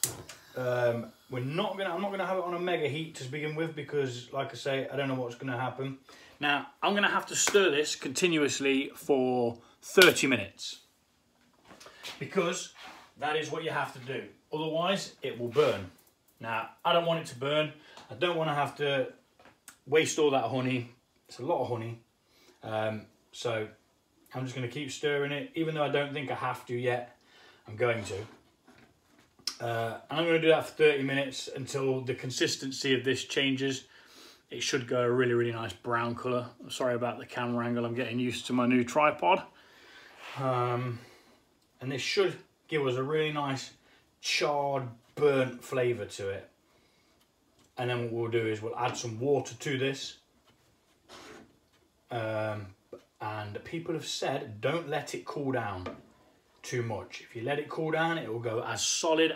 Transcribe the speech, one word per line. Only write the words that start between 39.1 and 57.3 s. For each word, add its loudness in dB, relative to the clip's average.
Um, 0
and -6
this -4
should 2
give 0
us 2
a 0
really 0
nice -4
charred, 0
burnt 4
flavour 0
to -6
it. -8
And -2
then -2
what -4
we'll -2
do 2
is -2
we'll -6
add -2
some -8
water 0
to -4
this. -4
Um, -4
and -8
people -6
have -6
said, -4
don't -2
let -4
it -8
cool -4
down -4
too -4
much. -8
If -20